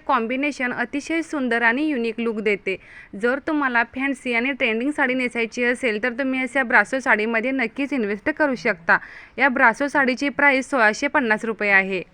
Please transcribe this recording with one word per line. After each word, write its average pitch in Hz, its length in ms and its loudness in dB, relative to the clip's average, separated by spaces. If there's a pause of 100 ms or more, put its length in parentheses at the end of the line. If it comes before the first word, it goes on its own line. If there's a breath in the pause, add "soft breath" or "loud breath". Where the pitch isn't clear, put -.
कॉम्बिनेशन 254 680 -2
अतिशय 285 480 -4
सुंदर 254 400 -2
आणि 240 220 2
युनिक 233 360 -2
लुक 226 200 -4
देते. 196 380 -2 (380 loud breath)
जर 240 320 -2
तुम्हाला 262 360 0
फॅन्सी 254 500 -4
आणि 240 180 0
ट्रेंडिंग 240 400 -2
साडी 269 220 0
नेसायची 240 500 -4
असेल, 240 400 -2
तर 254 60 -2
तुम्ही 262 320 -2
अशा 262 220 -2
ब्रासो 233 360 2
साडीमध्ये 226 520 0
नक्कीच 269 420 -4
इन्व्हेस्ट 214 360 -2
करू 294 260 2
शकता. 190 420 2 (400 loud breath)
या 269 120 4
ब्रासो 254 380 2
साडीची 269 420 2
प्राइस 269 400 2
सोळाशे 226 380 2
पन्नास 226 380 0
रुपये 208 260 -2
आहे. 190 300 2 (120)